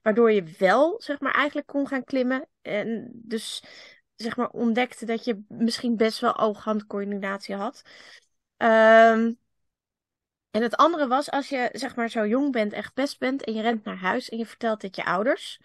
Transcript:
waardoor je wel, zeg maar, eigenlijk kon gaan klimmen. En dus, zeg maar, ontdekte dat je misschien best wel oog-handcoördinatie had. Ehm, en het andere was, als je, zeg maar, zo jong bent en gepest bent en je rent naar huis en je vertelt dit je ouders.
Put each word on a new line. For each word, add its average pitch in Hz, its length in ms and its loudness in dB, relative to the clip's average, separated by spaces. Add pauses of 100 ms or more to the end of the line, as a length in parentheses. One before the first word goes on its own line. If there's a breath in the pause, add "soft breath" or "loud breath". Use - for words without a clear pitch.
waardoor 220 300 4
je 180 260 0
wel, 262 440 4
zeg 285 180 -8
maar, 269 140 -4
eigenlijk 285 340 -2
kon 285 200 -4
gaan 262 160 -4
klimmen. 262 440 -2 (140)
En 208 520 -6
dus, - 500 -10 (520 soft breath)
zeg 226 220 -10
maar, 247 120 -4
ontdekte 240 560 -2
dat 226 200 -6
je 208 220 -4
misschien 233 500 -2
best 220 220 0
wel 240 180 0
oog-handcoördinatie 202 1160 -4
had. 196 260 -8 (760 soft breath)
Ehm, 226 760 8 (1200)
en 214 100 -2
het 226 140 -2
andere 302 320 4
was, 269 240 0
als 277 180 -4
je, 247 220 -2
zeg 247 240 -8
maar, 233 140 -2
zo 214 180 -2
jong 269 240 0
bent 214 220 0
en 214 100 -8
gepest - 360 -4
bent 269 240 -4
en 220 100 -6
je 220 80 -4
rent 226 220 -2
naar 185 140 -10
huis 190 320 -4
en 226 80 -10
je 226 80 -4
vertelt 220 360 -4
dit 190 140 -12
je - 100 -6
ouders. 214 600 -2